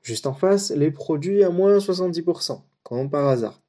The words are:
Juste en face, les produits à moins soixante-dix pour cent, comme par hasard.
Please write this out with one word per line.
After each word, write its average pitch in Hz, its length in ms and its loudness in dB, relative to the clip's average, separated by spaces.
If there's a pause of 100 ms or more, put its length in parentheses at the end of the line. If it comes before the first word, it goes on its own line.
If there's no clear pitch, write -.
Juste - 260 -8
en 135 60 -2
face, 196 380 0
les 147 200 0
produits 165 520 0
à 185 80 4
moins 196 280 4
soixante-dix 185 440 -2
pour 170 200 -2
cent, - 220 -8 (200)
comme 131 260 -6
par 143 180 2
hasard. 120 400 0